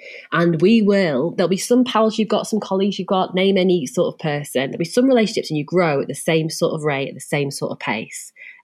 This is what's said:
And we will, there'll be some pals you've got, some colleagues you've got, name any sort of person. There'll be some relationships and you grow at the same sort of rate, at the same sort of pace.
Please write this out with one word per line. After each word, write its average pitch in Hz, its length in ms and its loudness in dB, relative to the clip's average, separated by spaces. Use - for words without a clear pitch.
And 165 300 2
we 220 220 6
will, 175 480 2
there'll 175 180 0
be 185 80 0
some 247 260 2
pals 220 360 2
you've 214 80 2
got, - 180 0
some 214 140 -2
colleagues 196 400 -2
you've 180 80 -6
got, 185 260 0
name 190 240 4
any 180 300 2
sort - 260 0
of - 60 -20
person. 147 500 -4
There'll - 80 -10
be 175 80 -2
some 247 220 2
relationships 233 420 2
and 156 80 -2
you 147 80 -2
grow 165 360 2
at - 60 -6
the - 60 -6
same 160 380 0
sort - 240 -2
of 151 80 -6
rate, 139 260 -2
at - 60 -14
the - 40 -16
same 143 300 -2
sort - 220 -6
of - 80 -12
pace. - 520 -8